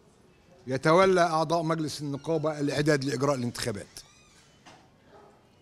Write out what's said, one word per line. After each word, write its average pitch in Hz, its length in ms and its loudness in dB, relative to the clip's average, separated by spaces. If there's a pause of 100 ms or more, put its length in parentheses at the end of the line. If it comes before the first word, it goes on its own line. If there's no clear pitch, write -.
(680)
يتولى 170 540 4
أعضاء 165 420 0
مجلس 160 380 -4
النقابة 147 600 -4
الإعداد 143 440 0
لإجراء 139 300 0
الانتخابات. 120 520 -6 (1700)